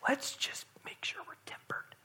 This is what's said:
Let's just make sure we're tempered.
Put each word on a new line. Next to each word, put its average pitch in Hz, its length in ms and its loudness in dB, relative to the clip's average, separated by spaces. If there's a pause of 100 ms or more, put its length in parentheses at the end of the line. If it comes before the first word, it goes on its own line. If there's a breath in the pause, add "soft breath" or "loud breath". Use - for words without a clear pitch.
Let's 269 300 4
just - 300 0 (180)
make - 200 -8
sure - 220 -2
we're - 80 -10 (120)
tempered. - 580 -4